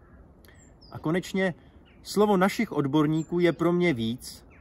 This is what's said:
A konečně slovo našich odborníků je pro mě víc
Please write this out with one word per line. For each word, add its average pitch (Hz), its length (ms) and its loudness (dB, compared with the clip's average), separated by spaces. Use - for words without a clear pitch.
A - 60 -14
konečně 180 560 -2
slovo 208 340 2
našich 196 360 0
odborníků 156 680 0
je 170 120 4
pro 170 200 0
mě 175 220 2
víc 113 520 -6